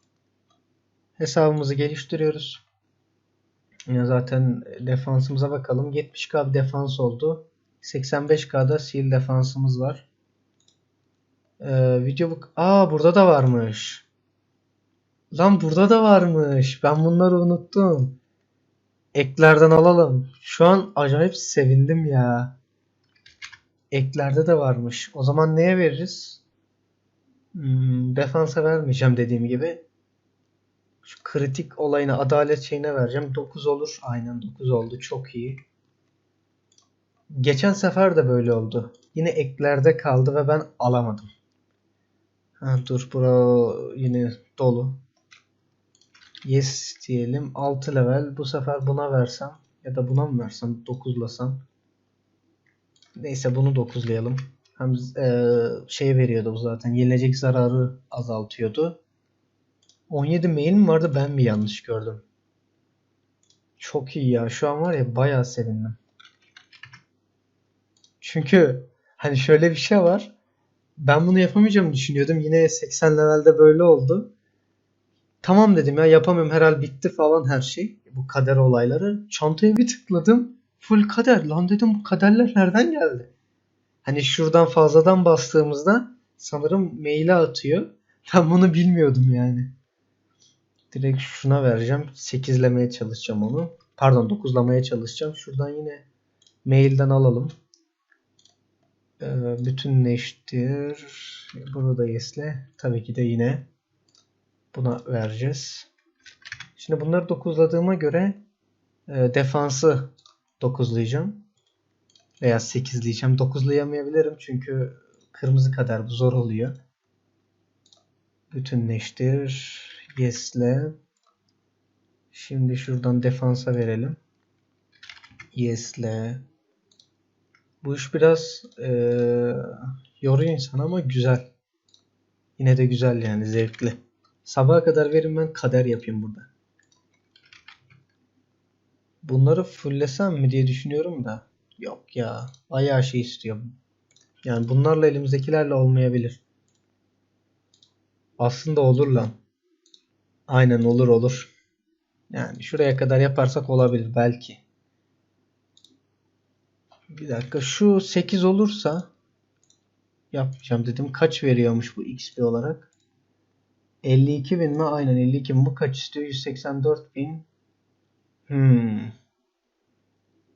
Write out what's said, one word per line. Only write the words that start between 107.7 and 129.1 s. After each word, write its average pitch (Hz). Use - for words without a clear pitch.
göre, 170
e, 147
defansı 135
dokuzlayacağım. 127
Veya 117
sekizleyeceğim. 127
Dokuzlayamayabilirim 143
çünkü 131
kırmızı 131
kader 113
bu, 113
zor 123
oluyor. 120
Bütünleştir. 131
Yesle. 123
Şimdi 127
şuradan 123
defansa 123
verelim. 117
Yesle. 117
Bu 143
iş -
biraz, 160
e, 123